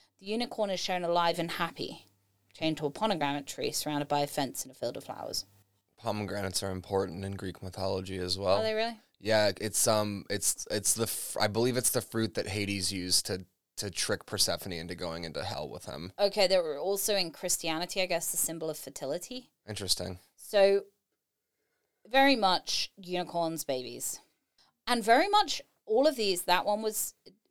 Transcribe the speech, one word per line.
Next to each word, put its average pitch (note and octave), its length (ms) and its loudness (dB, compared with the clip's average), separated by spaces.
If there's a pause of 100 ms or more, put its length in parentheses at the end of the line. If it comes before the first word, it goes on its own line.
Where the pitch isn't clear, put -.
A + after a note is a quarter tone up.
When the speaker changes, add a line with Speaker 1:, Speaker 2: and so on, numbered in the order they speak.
(200)
Speaker 1:
the F#3+ 80 -20
unicorn A3 420 -2
is F3+ 100 -2
shown F3+ 240 -2
alive E3+ 360 2
and E3+ 120 -2
happy, - 560 -4 (460)
chained D#3+ 240 -2
to D#3 80 -2
a C#3+ 40 0
pomegranate D3 580 -2
tree B2+ 240 -4
surrounded D3 360 -2
by D3 140 2
a C#3+ 60 0
fence - 360 -4
and C3 80 -18
a - 40 -20
field B2 220 -6
of A2+ 60 -12
flowers. - 420 -8 (520)
Speaker 2:
Pomegranates G2+ 680 -4
are G2 80 -4
important F#2+ 540 -2
in G2 80 -6
Greek F#2+ 280 -8
mythology F#2+ 560 -4
as F2+ 220 -2
well. G2 200 4
Speaker 1:
Are A3 40 2
they A3 100 0
really? A3+ 240 -2 (240)
Speaker 2:
Yeah, G#2 380 4
it's, - 260 0
um, G#2+ 440 2
it's, - 420 -2
it's G2+ 220 2
the A2 100 0
f-, - 360 -4
I G#2+ 80 4
believe A#2 280 2
it's B2 140 2
the B2 120 0
fruit A2+ 340 -2
that - 120 -2
Hades G2+ 440 -2
used F#2 360 0
to, F#2 180 -4 (320)
to G2+ 140 -6
trick - 340 -2
Persephone G2 480 -2
into E2+ 220 -8
going E2+ 300 -6
into C#2+ 180 -6
hell D2+ 260 -6
with - 160 -12
him. D#2 320 -10
Speaker 1:
Okay, G3+ 300 2
they F#3+ 100 4
were D#3 220 -2
also G3 360 0
in F3+ 160 -2
Christianity, E3+ 680 -4
I F#3 40 0
guess, E3+ 260 -2
the - 60 -6
symbol E3 320 -2
of D3+ 80 -6
fertility. F3 720 -8 (180)
Speaker 2:
Interesting. F#2+ 520 -2 (180)
Speaker 1:
So, G3 460 6 (1300)
very C4+ 260 8
much - 600 2
unicorns' E3+ 680 -2
babies. B2 560 -6 (680)
And A#3+ 160 2
very B3+ 260 8
much G4+ 320 4 (240)
all A#3+ 220 6
of D4 80 2
these, G3 280 0
that F3+ 220 4
one G#3 160 2
was A3 320 -4 (380)